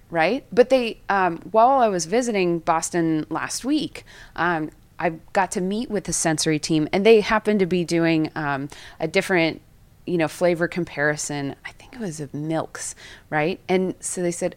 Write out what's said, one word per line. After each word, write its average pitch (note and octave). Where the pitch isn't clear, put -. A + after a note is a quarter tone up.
right? E3
But B3
they, B3
um, F#3
while B3
I A#3
was F3+
visiting F#3+
Boston E3
last D3
week, C4+
um, D#3+
I E3+
got F#3
to -
meet G3+
with G3+
the E3+
sensory D#3
team, D#3
and G3
they A3+
happened G#3+
to F#3+
be F3
doing, E3
um, C#3+
a D#3+
different, E3+
you F3
know, D#3+
flavor F3
comparison. D3+
I -
think -
it B3
was E3
of C#3+
milks, D#3
right? D#3
And F#3
so -
they F3
said, F3